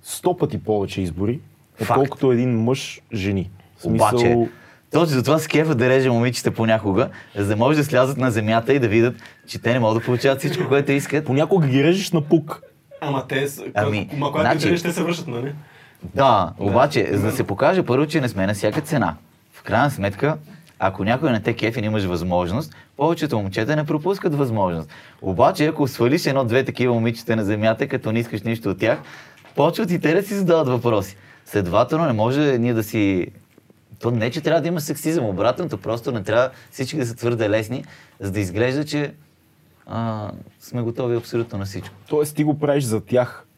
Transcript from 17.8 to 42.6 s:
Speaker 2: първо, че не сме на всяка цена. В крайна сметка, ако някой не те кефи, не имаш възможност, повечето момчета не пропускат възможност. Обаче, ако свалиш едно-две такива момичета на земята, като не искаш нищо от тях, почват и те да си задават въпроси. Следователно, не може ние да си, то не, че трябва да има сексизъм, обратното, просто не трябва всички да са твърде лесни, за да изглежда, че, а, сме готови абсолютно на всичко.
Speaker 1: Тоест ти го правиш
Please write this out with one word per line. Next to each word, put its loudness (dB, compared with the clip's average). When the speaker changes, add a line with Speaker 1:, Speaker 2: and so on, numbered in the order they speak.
Speaker 2:
първо, 2
че 0
не -2
сме -2
на 0
всяка -2
цена. -2
В -20
крайна 2
сметка, -2
ако -2
някой 0
не 0
те 0
кефи, -2
не -2
имаш 0
възможност, -2
повечето -2
момчета -2
не -2
пропускат -2
възможност. -2
Обаче, 2
ако 0
свалиш 2
едно-две 2
такива 0
момичета 0
на -2
земята, 0
като -4
не 0
искаш -4
нищо -4
от -4
тях, 2
почват 2
и 0
те 2
да 4
си -6
задават 4
въпроси. 0
Следователно, 2
не 0
може 2
ние 2
да 0
си, 0
то -2
не, 0
че -6
трябва 2
да -2
има -2
сексизъм, -2
обратното, -2
просто -6
не -4
трябва 2
всички -6
да -2
са -8
твърде 0
лесни, -2
за -6
да -2
изглежда, -2
че, -4
а, -6
сме -8
готови -2
абсолютно -6
на -6
всичко. -10
Speaker 1:
Тоест 0
ти 2
го 0
правиш 2